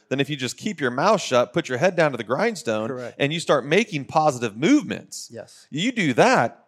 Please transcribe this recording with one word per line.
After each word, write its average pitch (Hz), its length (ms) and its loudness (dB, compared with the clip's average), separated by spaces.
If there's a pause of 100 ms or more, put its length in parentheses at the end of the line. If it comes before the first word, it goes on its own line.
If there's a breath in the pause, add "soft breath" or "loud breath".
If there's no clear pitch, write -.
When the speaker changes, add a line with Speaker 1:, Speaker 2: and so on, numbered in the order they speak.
Speaker 1:
than 135 120 0
if 135 80 -2
you 151 80 -6
just 127 200 -6
keep 196 240 -8
your 127 100 0
mouth 170 300 2
shut, 123 320 0
put 170 160 -2
your 127 80 -2
head 175 180 2
down 156 160 2
to 123 60 -4
the 113 60 -6
grindstone, 117 640 -2
Speaker 2:
Correct. 123 300 -10
Speaker 1:
and 139 140 0
you 170 60 -4
start 147 260 2
making 156 400 0
positive 123 520 0
movements. 185 760 0
Speaker 2:
Yes. - 380 -18
Speaker 1:
You 185 220 -4
do 185 220 0
that, 170 540 2